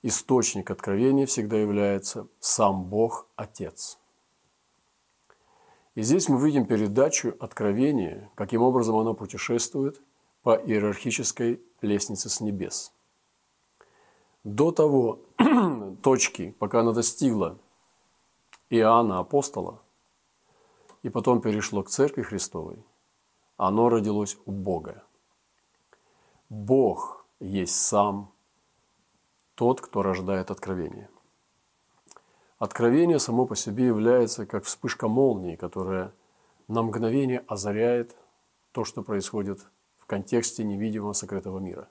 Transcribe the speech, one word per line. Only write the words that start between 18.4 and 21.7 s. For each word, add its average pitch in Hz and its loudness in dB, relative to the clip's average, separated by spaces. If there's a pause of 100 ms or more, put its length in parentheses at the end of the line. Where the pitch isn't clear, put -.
Иоанна 110 4
Апостола – 107 -4 (1200)
и - -6
потом 120 2
перешло 104 -2